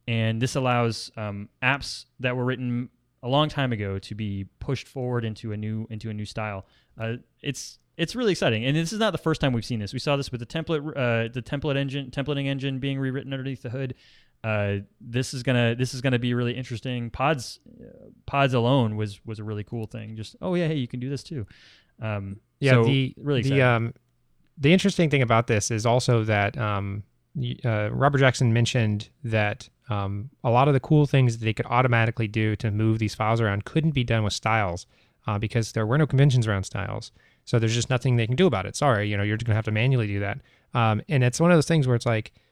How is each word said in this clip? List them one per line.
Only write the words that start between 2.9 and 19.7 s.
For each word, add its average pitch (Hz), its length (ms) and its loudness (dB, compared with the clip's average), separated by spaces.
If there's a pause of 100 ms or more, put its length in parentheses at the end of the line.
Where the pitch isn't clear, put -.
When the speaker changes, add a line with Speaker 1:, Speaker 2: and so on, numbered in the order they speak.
Speaker 1:
a 123 60 -6
long 147 180 4
time 139 240 -2
ago 101 280 -4
to - 160 -12
be 101 300 -6 (140)
pushed - 280 -6
forward 123 360 -4
into 110 300 -6
a 104 40 -6
new, 110 320 -6
into 110 200 -10
a 107 40 -6
new 104 120 -8
style. 104 400 -8 (340)
Uh, 113 180 -4 (240)
it's, - 380 -10 (160)
it's 165 200 -4
really 233 160 0
exciting, 120 340 0
and 139 100 0
this 165 160 -2
is 214 80 -6
not 214 120 0
the 156 80 -4
first 160 200 -2
time 139 140 2
we've 117 100 -2
seen 117 160 -6
this. 101 140 -8
We 131 60 -6
saw 143 180 0
this 139 140 -6
with 123 80 -8
the 120 80 -12
template, 160 380 -4 (120)
uh, 117 340 0
the 123 120 -8
template 143 340 -4
engine, 139 320 -4
templating 139 380 -4
engine 139 320 -4
being 135 200 -4
rewritten 131 320 -4
underneath 131 300 -8
the 123 80 -10
hood. 131 240 -6 (500)
Uh, 104 340 0 (240)
this 123 320 -4
is 131 100 -8
gonna, 120 320 2
this 123 200 -2
is 127 60 -10
gonna 127 180 2
be 123 140 0
really 120 220 0
interesting. 123 540 -6
Pods, 135 500 -2 (220)
uh, - 280 -20 (180)
pods 135 260 2
alone 120 420 2
was, 107 300 -6
was 110 140 -10
a 107 40 -10
really 107 200 -6
cool 110 240 -8